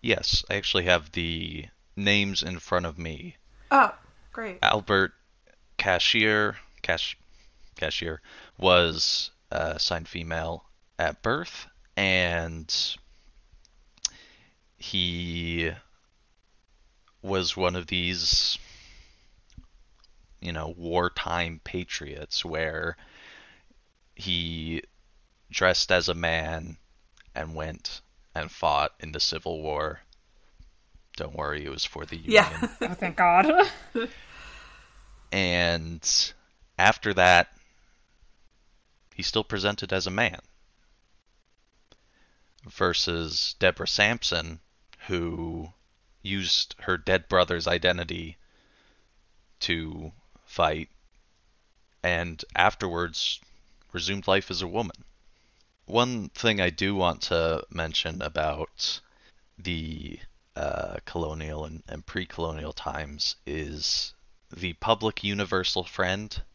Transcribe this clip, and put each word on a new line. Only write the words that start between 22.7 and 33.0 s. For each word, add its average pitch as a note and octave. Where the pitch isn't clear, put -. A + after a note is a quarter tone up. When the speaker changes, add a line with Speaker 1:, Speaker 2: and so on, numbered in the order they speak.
Speaker 1:
he E2
dressed -
as F2
a F2+
man E2
and D#2+
went -
and D#2
fought D2
in D#2
the D#2
Civil D#2+
War. D2+
Don't D2+
worry, D2
it C#2
was C2+
for -
the -
Union. G#3
Speaker 2:
Yeah. -
<laughs> -
Speaker 3:
Oh, F#3
thank F3